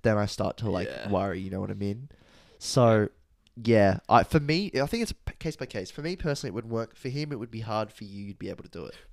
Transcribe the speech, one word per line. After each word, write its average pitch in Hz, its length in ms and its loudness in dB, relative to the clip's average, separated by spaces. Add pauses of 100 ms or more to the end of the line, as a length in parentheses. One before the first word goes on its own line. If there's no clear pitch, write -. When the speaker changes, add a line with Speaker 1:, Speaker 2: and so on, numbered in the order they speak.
Speaker 1:
then 110 140 4
I 104 100 2
start - 320 -4
to 110 120 -2
like 90 180 -2
Speaker 2:
Yeah. 64 220 -8
Speaker 1:
worry. 95 300 0
You 95 100 -8
know 95 100 -6
what 98 120 -6
I - 20 -6
mean? 101 340 -6 (520)
So 113 480 4 (560)
yeah, 104 340 6 (100)
I, 117 140 8
for - 160 2
me, 156 320 0 (100)
I 143 60 0
think 233 160 -2
it's 220 100 -4
p-, - 280 -12
case 156 160 -6
by 131 100 -8
case. 101 240 -8
For 147 120 -12
me 170 120 -4
personally, 143 360 -4
it 87 40 -10
would 113 160 -8
work. 113 240 -4
For - 140 -10
him, 147 240 -6
it 117 80 -8
would 117 100 -10
be 110 120 -10
hard. 110 300 -4
For - 120 -16
you, 101 220 -12
you'd 101 120 -12
be 95 100 -8
able - 140 -10
to - 80 -18
do 82 140 -10
it. - 100 -14 (180)